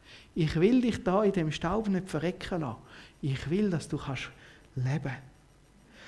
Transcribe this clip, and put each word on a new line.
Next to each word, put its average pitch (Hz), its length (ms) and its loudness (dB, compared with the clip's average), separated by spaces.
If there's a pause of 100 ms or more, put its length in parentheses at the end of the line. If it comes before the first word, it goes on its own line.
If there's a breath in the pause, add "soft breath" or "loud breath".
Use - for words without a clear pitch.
(360 loud breath)
Ich 156 200 2
will 220 240 6
dich 233 240 0
da 185 200 4
in 196 100 4
dem 160 180 0
Staub 202 380 -2
nicht 185 200 0
verrecken 170 520 -4
lassen. 120 180 -6 (420 loud breath)
Ich 135 280 -2
will, 196 200 2
dass 165 200 -2
du 151 80 -2
kannst - 320 -6 (460 loud breath)
leben.“ 131 420 -2 (920 loud breath)